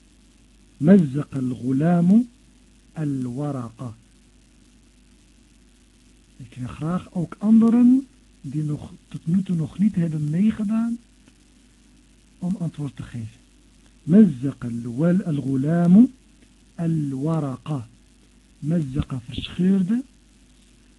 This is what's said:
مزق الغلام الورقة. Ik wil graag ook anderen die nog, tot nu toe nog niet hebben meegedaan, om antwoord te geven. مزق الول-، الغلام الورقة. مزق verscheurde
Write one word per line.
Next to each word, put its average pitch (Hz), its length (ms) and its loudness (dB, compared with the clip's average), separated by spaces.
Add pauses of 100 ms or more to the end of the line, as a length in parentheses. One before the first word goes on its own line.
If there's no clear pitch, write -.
(760)
مزق 147 600 4
الغلام 151 920 2 (680)
الورقة. 127 960 -8 (2500)
Ik 120 180 -20
wil 127 140 -12
graag 170 460 -8
ook 175 240 -8
anderen 233 680 4 (340)
die 151 220 -6
nog, 147 300 -8 (160)
tot - 180 -14
nu 185 160 0
toe 185 140 -4
nog 156 220 -6
niet 196 160 2
hebben 156 360 -2
meegedaan, 220 680 -2 (1400)
om 180 200 -4
antwoord 147 380 -8
te - 60 -12
geven. 113 380 -14 (640)
مزق 151 640 4
الول-، 123 600 -2
الغلام 165 840 4 (720)
الورقة. 147 1080 -4 (720)
مزق 143 640 -4
verscheurde 190 800 -2 (960)